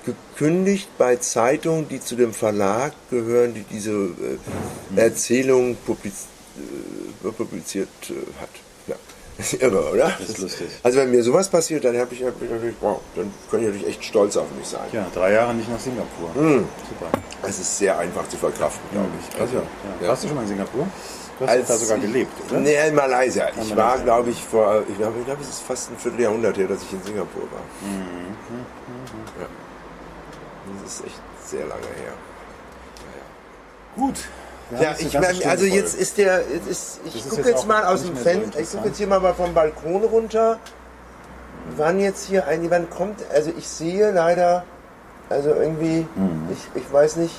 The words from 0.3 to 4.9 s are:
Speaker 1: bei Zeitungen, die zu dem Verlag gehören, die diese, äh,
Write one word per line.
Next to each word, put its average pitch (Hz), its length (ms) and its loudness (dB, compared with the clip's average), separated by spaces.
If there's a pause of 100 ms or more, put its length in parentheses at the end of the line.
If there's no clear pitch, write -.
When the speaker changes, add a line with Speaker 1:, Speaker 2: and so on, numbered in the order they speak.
Speaker 1:
bei 123 200 6
Zeitungen, 151 720 2
die 131 120 -8
zu - 160 -8
dem 117 160 4
Verlag 107 600 2 (180)
gehören, 120 440 2
die 110 80 -10
diese, 107 280 -6
äh, 87 480 -2 (520)